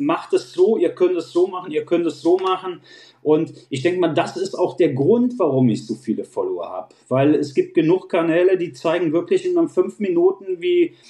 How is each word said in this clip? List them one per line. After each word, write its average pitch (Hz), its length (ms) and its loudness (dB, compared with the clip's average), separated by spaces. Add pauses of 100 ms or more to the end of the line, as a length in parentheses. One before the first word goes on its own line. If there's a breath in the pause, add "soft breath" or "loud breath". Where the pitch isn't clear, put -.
macht 165 280 -4
es - 200 -2
so, 202 240 2
ihr 165 160 0
könnt 180 240 0
es 160 140 -8
so 175 160 2
machen, 185 240 -10
ihr 151 120 -2
könnt 170 220 -2
es 156 160 -6
so 175 160 2
machen. 185 440 -4 (420 loud breath)
Und 156 300 0 (180 loud breath)
ich 135 100 -6
denke 180 180 0
mal, 165 140 2
das 160 240 -2
ist 185 160 -6
auch 180 240 -2
der 156 160 2
Grund, 226 460 2
warum 131 300 2
ich 101 180 -4
so 110 80 -6
viele 95 280 -6
Follower 92 460 -6
hab. 92 240 -12 (160 soft breath)
Weil 139 240 4
es 143 220 -4
gibt 180 180 0
genug 170 340 2
Kanäle, 175 480 2
die 170 160 -6
zeigen 165 420 -2
wirklich 175 320 0
in 175 220 0
fünf - 320 -2
Minuten, 185 600 0
wie, 175 320 2 (160 loud breath)